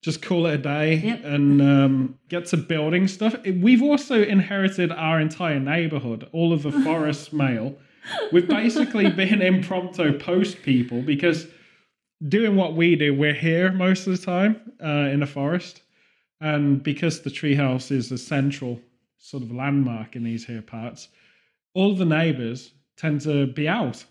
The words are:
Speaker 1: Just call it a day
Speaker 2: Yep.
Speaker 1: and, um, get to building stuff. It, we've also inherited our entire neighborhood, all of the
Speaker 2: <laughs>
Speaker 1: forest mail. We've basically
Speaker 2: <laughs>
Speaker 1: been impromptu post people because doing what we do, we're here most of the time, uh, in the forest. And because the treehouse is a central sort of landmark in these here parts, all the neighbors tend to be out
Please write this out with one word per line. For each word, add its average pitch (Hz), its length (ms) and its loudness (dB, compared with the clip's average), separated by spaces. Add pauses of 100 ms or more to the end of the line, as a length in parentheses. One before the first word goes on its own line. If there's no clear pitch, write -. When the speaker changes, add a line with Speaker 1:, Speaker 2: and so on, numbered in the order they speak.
Speaker 1:
Just 160 200 -6
call 170 240 0
it 151 80 0
a 147 40 -2
day 151 380 0
Speaker 2:
Yep. 226 280 -4
Speaker 1:
and, 143 380 4
um, 135 560 4 (100)
get 175 180 -6
to 180 100 0
building 165 500 0
stuff. 220 280 0 (100)
It, 185 160 -2
we've 233 220 6
also 285 400 2
inherited 190 720 2
our 160 280 0
entire 156 400 -2
neighborhood, 139 720 -4
all 165 200 2
of 151 100 0
the 151 100 -4
Speaker 2:
<laughs> 277 120 2
Speaker 1:
forest 156 480 -2
mail. 135 440 -2 (560)
We've 349 160 4
basically 233 640 2
Speaker 2:
<laughs> 170 120 -2
Speaker 1:
been 190 200 2
impromptu 180 760 0
post - 440 -2
people 123 400 0
because 160 440 0 (840)
doing 208 280 2
what 170 180 0
we 170 220 4
do, 147 180 2
we're 147 200 0
here 165 380 2
most 185 340 0
of 185 120 -2
the - 60 -10
time, 196 360 0 (220)
uh, 147 300 0
in 143 80 0
the 143 60 0
forest. 143 560 -6 (580)
And 147 420 0
because 151 380 -4
the 139 100 -8
treehouse 139 600 -2
is 127 200 -2
a 127 80 -6
central 135 640 -4 (380)
sort - 240 -14
of 117 100 -12
landmark 131 640 -4
in 117 80 -8
these 113 220 -8
here 113 160 -12
parts, 113 460 -16 (680)
all 196 200 2
the 185 120 0
neighbors 139 680 -2 (240)
tend 147 260 -4
to 143 240 0
be 151 220 -4
out 170 420 -4